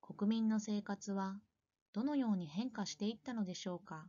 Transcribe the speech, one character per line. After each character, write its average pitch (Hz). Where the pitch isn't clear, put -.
国 -
民 226
の 220
生 208
活 202
は 196
ど 214
の 294
よ 233
う -
に 170
変 202
化 202
し -
て 208
い 214
っ 233
た 254
の 220
で 180
し -
ょ 180
う 175
か？ 160